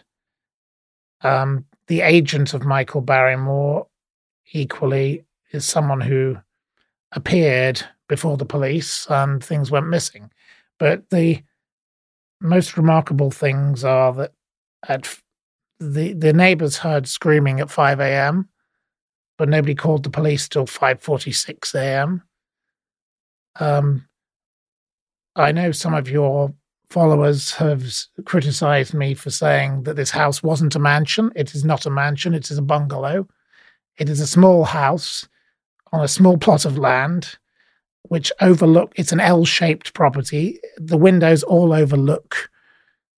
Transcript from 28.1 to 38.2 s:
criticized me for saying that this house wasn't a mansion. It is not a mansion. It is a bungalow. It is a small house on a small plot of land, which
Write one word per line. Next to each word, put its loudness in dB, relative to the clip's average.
criticized 0
me -2
for -10
saying -2
that -8
this -4
house -2
wasn't 0
a -2
mansion. 0
It -4
is -4
not 0
a -4
mansion. -2
It -4
is -6
a -2
bungalow. -2
It -2
is -2
a -2
small 6
house -2
on -2
a 0
small 6
plot 2
of -2
land, -2
which -4